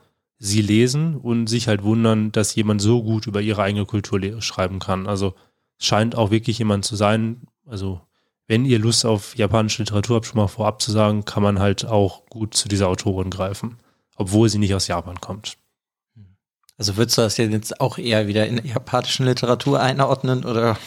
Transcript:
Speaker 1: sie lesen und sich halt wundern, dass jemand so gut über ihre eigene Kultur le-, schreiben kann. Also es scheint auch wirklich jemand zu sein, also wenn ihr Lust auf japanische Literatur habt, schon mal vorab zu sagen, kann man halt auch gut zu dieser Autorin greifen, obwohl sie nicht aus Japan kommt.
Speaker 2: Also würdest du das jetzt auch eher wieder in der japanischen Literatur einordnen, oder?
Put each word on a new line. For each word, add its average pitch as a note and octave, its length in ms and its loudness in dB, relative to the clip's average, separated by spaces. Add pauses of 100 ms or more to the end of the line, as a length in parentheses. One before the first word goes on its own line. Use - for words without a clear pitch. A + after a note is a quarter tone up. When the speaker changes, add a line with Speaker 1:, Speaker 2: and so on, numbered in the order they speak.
(380)
Speaker 1:
sie G#2 240 0
lesen B2+ 540 2
und A#2 320 -2
sich A#2 180 -2
halt G2+ 160 2
wundern, A2 480 2
dass G#2+ 240 0
jemand G#2 260 0
so A#2 220 4
gut A2 240 -2
über G2+ 140 -2
ihre G#2+ 220 0
eigene G2+ 220 0
Kultur G2+ 360 -2
le-, G#2 220 -6
schreiben F#2+ 360 -4
kann. F#2+ 300 -4
Also G2 260 -2 (440)
es - 80 -4
scheint A2+ 280 2
auch A2 160 2
wirklich A2 280 0
jemand G#2 260 0
zu - 100 -6
sein, A2 480 0 (240)
also F#2+ 340 -8 (460)
wenn A2+ 180 2
ihr A#2+ 140 4
Lust A2+ 260 2
auf A2 320 -2
japanische G#2+ 460 2
Literatur G#2 340 0
habt, A2 100 -2
schon - 100 -6
mal G#2 100 4
vorab G#2+ 340 -2
zu G#2+ 120 -4
sagen, G#2 320 2
kann - 180 -2
man G2+ 160 2
halt G2+ 260 0
auch G#2 420 0
gut A2 280 -8
zu - 140 -2
dieser G2 200 2
Autorin F#2 420 -2
greifen, G2 480 -8 (360)
obwohl G#2+ 340 4
sie G#2 100 -2
nicht G2 160 2
aus F#2+ 120 -2
Japan F2+ 340 -6
kommt. - 360 -12 (1200)
Speaker 2:
Also G2+ 180 -2
würdest A2+ 220 2
du A#2 40 6
das G#2+ 140 0
jetzt G#2+ 440 -2
auch C3 180 -2
eher A2 280 0
wieder G#2+ 220 2
in A#2+ 80 -2
der A#2 100 -6
japanischen B2+ 600 -2
Literatur B2 520 2
einordnen, C3 680 0
oder? A2+ 320 0 (100)